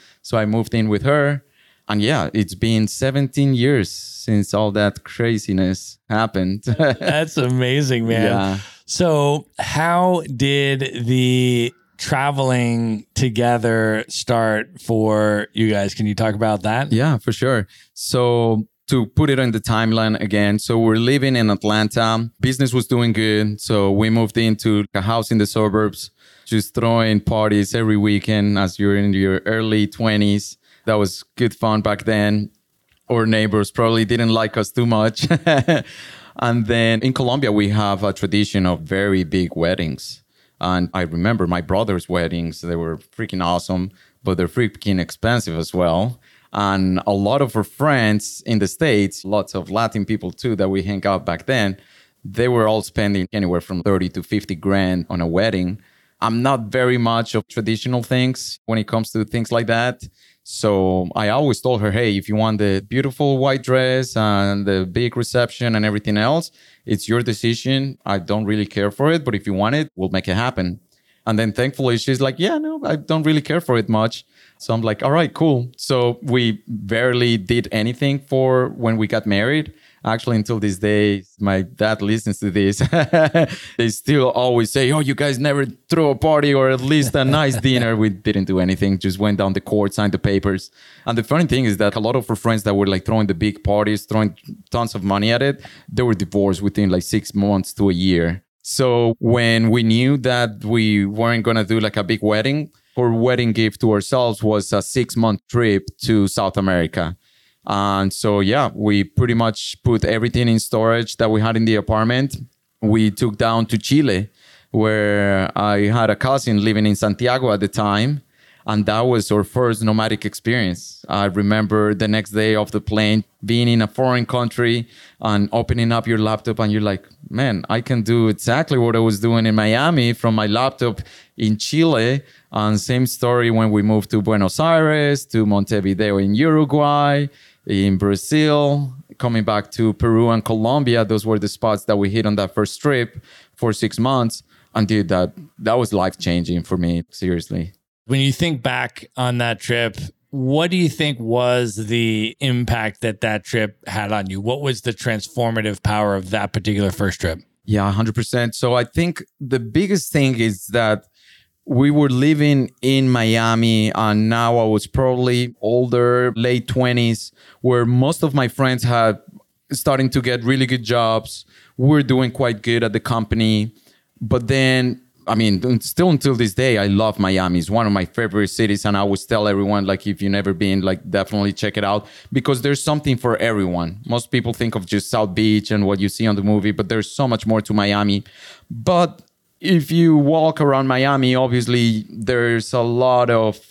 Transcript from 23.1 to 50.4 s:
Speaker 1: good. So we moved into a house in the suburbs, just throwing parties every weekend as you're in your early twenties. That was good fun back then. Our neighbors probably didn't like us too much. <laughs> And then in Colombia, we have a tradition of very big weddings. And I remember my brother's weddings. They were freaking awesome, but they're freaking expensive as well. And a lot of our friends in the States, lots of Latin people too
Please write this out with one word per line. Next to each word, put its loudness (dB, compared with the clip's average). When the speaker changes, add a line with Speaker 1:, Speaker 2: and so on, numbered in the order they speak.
Speaker 1:
good. 0
So 2
we 2
moved 2
into 2
a 0
house -2
in 2
the 4
suburbs, 0
just -2
throwing 2
parties 0
every 2
weekend 2
as -2
you're 2
in 2
your 2
early 0
twenties. 0
That 0
was -2
good -2
fun 0
back -4
then. 0
Our 2
neighbors 2
probably 2
didn't 0
like 0
us -2
too 0
much. 0
<laughs> 4
And 0
then 2
in 0
Colombia, 0
we 2
have 0
a 0
tradition 0
of 0
very 0
big -2
weddings. -4
And -2
I -2
remember -2
my -2
brother's -2
weddings. -4
They -6
were -6
freaking -8
awesome, -2
but -2
they're -2
freaking -2
expensive -4
as -6
well. 0
And 0
a 0
lot 0
of -2
our 0
friends 0
in 0
the 0
States, 0
lots -2
of -8
Latin -2
people -6
too -4